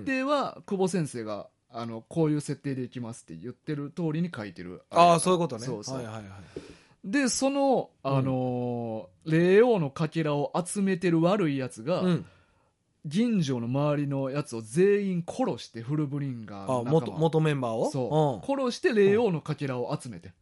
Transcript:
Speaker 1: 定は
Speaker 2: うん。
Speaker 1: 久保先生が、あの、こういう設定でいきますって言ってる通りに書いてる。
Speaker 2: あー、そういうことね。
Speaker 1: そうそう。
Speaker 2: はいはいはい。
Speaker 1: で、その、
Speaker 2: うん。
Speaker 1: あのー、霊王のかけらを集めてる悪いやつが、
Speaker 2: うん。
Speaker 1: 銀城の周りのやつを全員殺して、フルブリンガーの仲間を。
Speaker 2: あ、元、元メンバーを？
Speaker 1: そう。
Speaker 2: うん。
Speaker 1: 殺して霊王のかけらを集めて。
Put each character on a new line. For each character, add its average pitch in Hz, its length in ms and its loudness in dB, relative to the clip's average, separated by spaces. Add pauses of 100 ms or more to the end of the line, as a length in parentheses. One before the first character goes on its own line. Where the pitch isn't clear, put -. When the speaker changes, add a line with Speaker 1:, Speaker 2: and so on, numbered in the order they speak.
Speaker 1:
定 262 180 -2
は 277 340 -2
Speaker 2:
う - 40 -18
ん。 - 20 -20
Speaker 1:
久 196 160 -4
保 185 100 2
先 170 200 0
生 117 160 -8
が、 104 240 -8 (220)
あ 117 140 -10
の、 113 240 -10
こ 165 160 0
う 151 60 2
い 151 60 2
う 147 40 -2
設 143 200 -8
定 139 140 -6
で 131 80 -6
い 120 60 -8
き 123 120 -12
ま 113 120 -10
す - 120 -18
っ - 20 -20
て 82 100 -16
言 98 140 -12
っ 120 40 -16
て - 200 -10
る 143 200 -8
通 165 180 -2
り 160 100 -2
に 175 120 -2
書 107 120 -8
い 92 80 -12
て 90 80 -14
る。 90 280 -12
Speaker 2:
あ 170 260 8
ー、 - 20 0
そ 180 120 2
う 185 40 6
い - 20 4
う - 20 -2
こ 170 100 0
と 117 100 -8
ね。 117 80 -10
Speaker 1:
そ 120 120 -6
う 104 60 -12
そ 131 80 -10
う。 135 40 -6
Speaker 2:
は 123 60 -6
い 117 40 -10
は 110 60 -10
い - 20 -10
は 110 60 -10
い。 104 40 -14 (800)
Speaker 1:
で、 247 240 2
そ 269 220 0
の、 277 400 0 (120)
Speaker 2:
う 135 60 -4
ん。 139 80 2
Speaker 1:
あ 131 60 4
の 123 880 -2 (160)
ー、 156 40 -4 (260)
霊 220 60 10
王 240 160 6
の 147 120 0
か 160 180 -2
け 165 140 -2
ら 151 120 0
を 143 180 -2 (120)
集 202 160 -6
め 190 160 2
て 180 140 0
る 165 100 4
悪 175 300 4
い 139 80 -2
や 127 100 -4
つ 110 140 -12
が、 156 180 -2
Speaker 2:
う 180 100 2
ん。 151 160 0 (760)
Speaker 1:
銀 196 400 2
城 131 160 0
の 117 80 -4
周 143 280 0
り 143 120 -2
の 135 220 -2
や 143 120 -4
つ 117 140 -10
を 113 40 -6
全 190 460 2
員 175 180 -2
殺 190 340 -2
し - 100 -14
て、 113 120 -12
フ 131 160 -2
ル 151 120 0
ブ 143 100 -4
リ 143 100 -4
ン 117 160 -8
ガ 101 220 -10
ー - 20 -2
の 127 160 0
仲 123 60 -2
間 156 60 6
を。 - 20 4
Speaker 2:
あ、 - 20 4
元、 113 120 -4
元 160 280 2
メ 156 120 4
ン 139 80 0
バ 120 80 -2
ー 113 40 -2
を？ 151 180 0
Speaker 1:
そ 139 540 0
う。 269 80 -2
Speaker 2:
う - 20 2
ん。 277 60 0
Speaker 1:
殺 247 120 0
し - 80 -12
て 349 120 2
霊 202 240 6
王 226 140 4
の 156 100 0
か 151 140 -6
け 143 140 -4
ら 127 100 -4
を 123 180 -2
集 - 120 -14
め 98 100 -12
て。 90 240 -18